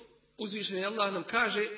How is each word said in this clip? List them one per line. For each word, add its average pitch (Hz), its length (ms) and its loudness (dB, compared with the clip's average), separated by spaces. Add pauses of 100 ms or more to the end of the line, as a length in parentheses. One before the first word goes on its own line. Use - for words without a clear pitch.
(380)
uzvišeni 196 460 -4
Allah 202 280 2
nam 180 100 -2
kaže: 214 440 2 (120)